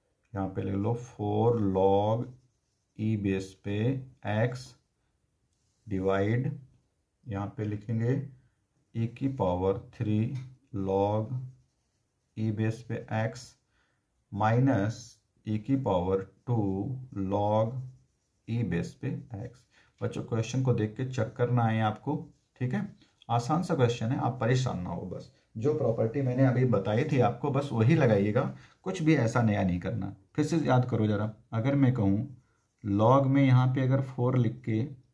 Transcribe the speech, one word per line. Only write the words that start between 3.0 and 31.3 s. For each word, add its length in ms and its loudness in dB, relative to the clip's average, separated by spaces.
बेस 340 -2
पे 120 -4
एक्स 300 -2
डिवाइड, 640 0
यहाँ 220 -6
पे 160 -8
लिखेंगे 520 -2
ई 140 -2
की 280 -6
पावर 420 0
थ्री 260 0
log 540 0
ई 160 -2
बेस 320 -2
पे 220 -10
एक्स 340 -6
माइनस 720 2
ई 140 -2
की 220 0
पावर 440 0
टू 120 0
log 520 0
ई 160 -2
बेस 300 -2
पे 140 -10
एक्स। 280 -14
बच्चों 240 -6
question 380 -2
को 120 2
देख 220 0
के 100 -4
check 300 -4
करना 260 2
है 200 2
आपको, 320 -2
ठीक 140 -2
है, 80 -2
आसान 340 0
सा 120 -2
क्वेश्चन 320 0
है, 120 -2
आप 220 -2
परेशान 400 0
ना 100 -6
हो, 140 -6
बस 260 -12
जो 180 0
property 480 0
मैंने 240 2
अभी 200 4
बताई 380 2
थी 160 0
आपको 300 0
बस 220 -2
वही 220 4
लगाइएगा, 480 4
कुछ 180 -4
भी 140 6
ऐसा 260 2
नया 200 2
नहीं 180 0
करना। 340 -6
फिर 100 2
से 140 0
याद 280 2
करो 200 0
ज़रा, 240 0